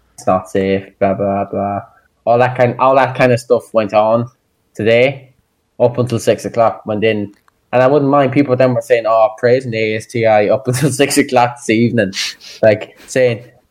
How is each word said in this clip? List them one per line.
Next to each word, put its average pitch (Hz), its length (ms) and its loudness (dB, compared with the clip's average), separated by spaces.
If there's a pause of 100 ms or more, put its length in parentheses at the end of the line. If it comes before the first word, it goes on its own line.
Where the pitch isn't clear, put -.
(140)
it's - 140 -12
not 92 220 -2
safe, 98 380 -2 (120)
blah, 98 160 0
blah, 98 300 -4
blah. 98 360 -6 (440)
All 117 120 2
that 123 200 0
kind, 123 220 0
all 135 160 2
that 127 200 2
kind 127 180 2
of 117 60 0
stuff - 340 -2
went 107 200 -2
on 113 360 2 (440)
today, 120 600 0 (480)
up 123 160 0
until 117 220 -2
six 107 260 -2
o'clock, - 400 -2
when 107 160 -4
then, 107 320 -2 (400)
and 127 100 2
I 127 40 4
wouldn't 139 240 2
mind 139 200 2
people 127 240 0
then 127 180 2
were 117 80 -2
saying, 117 240 0
"Oh, 110 320 2
praising 127 340 0
the 110 80 -4
A 107 180 -2
S 107 80 -12
T 113 200 -4
I 107 220 4
up 107 200 -2
<laughs> - 0 -
until 131 240 -2
six 135 260 0
o'clock 123 400 0
this - 120 -6
evening," 110 440 0 (480)
like, 107 360 0 (100)
saying, 123 360 -2 (280)